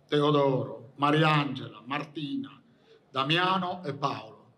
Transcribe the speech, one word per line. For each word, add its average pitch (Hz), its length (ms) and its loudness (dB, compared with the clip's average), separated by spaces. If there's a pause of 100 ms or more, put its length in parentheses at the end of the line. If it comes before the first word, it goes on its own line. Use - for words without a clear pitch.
Teodoro, 143 880 2
Mariangela, 143 880 2
Martina, 139 760 -8 (480)
Damiano 180 760 0
e 147 100 -6
Paolo 120 520 -8 (120)